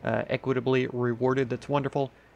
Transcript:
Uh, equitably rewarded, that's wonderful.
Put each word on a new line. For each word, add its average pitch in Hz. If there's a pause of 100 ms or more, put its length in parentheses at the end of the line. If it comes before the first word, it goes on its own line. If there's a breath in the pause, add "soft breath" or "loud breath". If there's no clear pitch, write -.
Uh, 113
equitably 127
rewarded, 123
that's 123
wonderful. 139 (240 soft breath)